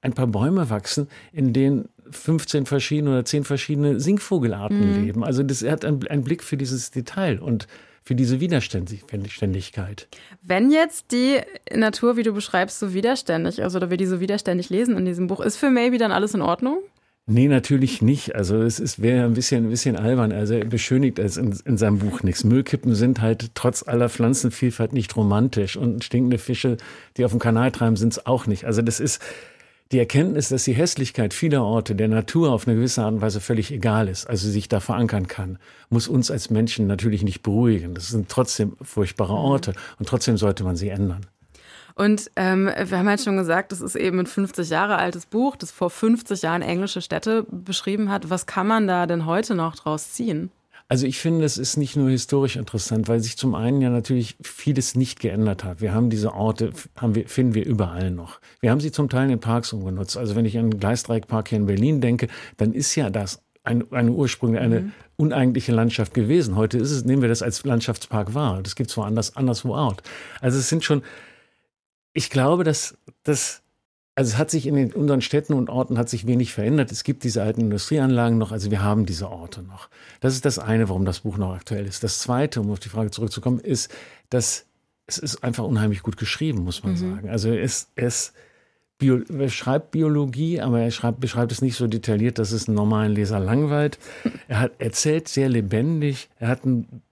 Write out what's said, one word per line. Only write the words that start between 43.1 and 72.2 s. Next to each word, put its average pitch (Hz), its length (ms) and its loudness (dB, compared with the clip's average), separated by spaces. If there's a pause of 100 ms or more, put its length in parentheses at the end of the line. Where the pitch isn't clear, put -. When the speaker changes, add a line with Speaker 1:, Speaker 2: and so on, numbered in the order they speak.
Speaker 2:
schon 202 160 0
gesagt, 180 340 0
es 180 100 -8
ist - 140 -6
eben 185 240 0
ein 180 80 0
fünfzig 185 440 -4
Jahre 190 260 0
altes 175 280 -2
Buch, 247 300 0
das - 160 -12
vor 175 200 -2
fünfzig 220 520 0
Jahren 165 200 0
englische 180 380 -4
Städte 220 480 -2
beschrieben 196 600 -4
hat. 190 180 -4
Was 180 180 -4
kann 190 200 -2
man 214 220 2
da 175 180 2
denn 170 180 -2
heute 190 300 0
noch 165 220 -2
draus 156 340 -4
ziehen? 185 400 -4 (380)
Speaker 1:
Also 127 160 2
ich 135 140 -2
finde, 165 260 2
es 131 140 0
ist 113 180 -2
nicht 147 200 -2
nur 139 140 4
historisch 135 440 2
interessant, 110 540 -2
weil 117 100 4
sich 113 180 -4
zum 123 200 0
einen 123 260 2
ja 127 80 2
natürlich 120 500 0
vieles - 540 -2
nicht 127 240 0
geändert 104 460 0
hat. 90 160 -8
Wir 104 120 0
haben 113 180 4
diese 107 220 0
Orte, 110 360 0
f-, - 260 -12
haben 110 220 0
wir, 113 100 -2
finden 127 280 2
wir 107 120 0
überall 92 460 0
noch. 87 260 -10 (220)
Wir 113 100 4
haben 127 80 4
sie 151 140 -2
zum 143 160 0
Teil 131 200 2
in 120 120 0
Parks 117 320 -2
umgenutzt. 95 440 -6
Also 107 200 -2
wenn 117 80 4
ich 107 120 0
an 113 140 2
den 107 80 -2
Gleisdreieckpark 110 720 -2
hier 110 100 0
in 104 80 2
Berlin 120 340 4
denke, 120 280 2 (280)
dann 110 160 2
ist - 220 -2
ja 127 160 0
das 98 320 -4 (220)
ein, 117 260 0
eine 120 220 2
ursprüngliche, 117 500 0
eine 113 180 4
Speaker 2:
Mhm. 202 120 -6 (240)
Speaker 1:
uneigentliche 127 560 2
Landschaft 113 420 0
gewesen. 120 400 2
Heute 110 240 2
ist 135 140 0
es, 131 120 -2
nehmen 131 160 4
wir 120 80 4
das 117 140 0
als - 220 -4
Landschaftspark 113 720 -2
wahr. 110 280 0
Das 98 140 -8
gibt's - 200 -4
woanders, 110 400 -2
anderswo 127 380 -2
auch. 123 220 0 (440)
Also 131 200 0
es 123 80 -2
sind 160 160 0
schon, 147 180 2 (1080)
ich - 180 -4